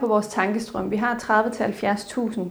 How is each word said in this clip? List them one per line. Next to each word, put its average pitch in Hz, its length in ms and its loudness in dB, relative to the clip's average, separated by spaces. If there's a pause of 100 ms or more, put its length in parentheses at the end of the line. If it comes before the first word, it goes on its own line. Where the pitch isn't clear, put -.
på 247 60 2
vores 214 200 4
tankestrøm, 202 640 -2
vi 214 60 0
har 233 220 0
tredive 220 360 2
til 220 100 -2
halvfjerds 208 400 0
tusind 220 460 -4